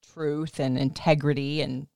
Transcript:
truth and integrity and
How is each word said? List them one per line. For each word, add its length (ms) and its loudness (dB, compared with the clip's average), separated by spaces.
truth 460 -4
and 200 2
integrity 800 2
and 360 -4